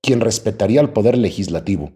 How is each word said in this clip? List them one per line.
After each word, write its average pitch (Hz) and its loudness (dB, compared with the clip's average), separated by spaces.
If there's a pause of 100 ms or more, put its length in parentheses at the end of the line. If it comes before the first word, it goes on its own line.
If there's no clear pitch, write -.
quien 120 2
respetaría 113 0
al 147 0
poder 117 2
legislativo 90 -2